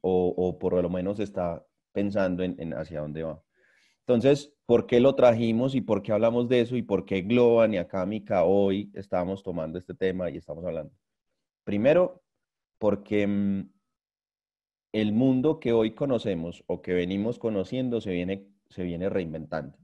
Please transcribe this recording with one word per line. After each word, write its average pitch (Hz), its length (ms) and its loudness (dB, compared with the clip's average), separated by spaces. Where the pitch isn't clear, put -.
o, 90 340 2
o 90 240 -2
por 90 240 0
lo 87 60 0
menos 92 320 -4
está 92 460 -6
pensando 98 500 -2
en, 90 160 -4
en 82 140 -8
hacia 78 280 -8
dónde 76 240 -8
va. 78 180 -10
Entonces, 127 540 2
¿por 117 200 4
qué 120 140 4
lo 135 160 4
trajimos 120 580 4
y 127 60 0
por 101 220 0
qué 113 100 -4
hablamos 117 360 2
de 123 120 4
eso 120 160 0
y 117 60 -2
por 95 240 -2
qué 95 160 0
Globan 117 520 4
y 92 40 0
Acámica 95 680 -2
hoy 98 500 2
estamos 98 480 -4
tomando 82 360 -8
este 90 160 -12
tema 92 360 -4
y 69 60 -10
estamos 82 280 -12
hablando? 80 300 -8
Primero, 139 580 2
porque, 104 480 0
mm, 101 440 -2
el 107 200 0
mundo 131 460 2
que 120 140 -2
hoy 113 220 2
conocemos 101 720 -4
o 87 140 -6
que 90 120 -2
venimos 95 440 -2
conociendo 117 600 -4
se 101 100 -8
viene, 92 360 -4
se 92 140 -8
viene 87 240 -4
reinventando 80 760 -6